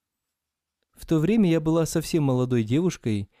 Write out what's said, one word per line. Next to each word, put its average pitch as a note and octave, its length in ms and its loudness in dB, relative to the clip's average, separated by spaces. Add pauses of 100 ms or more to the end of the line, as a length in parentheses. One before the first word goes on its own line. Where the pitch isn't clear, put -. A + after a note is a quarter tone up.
(920)
В - 120 -16
то D#3+ 140 0
время G3 300 2
я E3 120 2
была D#3+ 240 0
совсем D#3+ 380 -2
молодой B2+ 400 0
девушкой, A#2 680 -2 (100)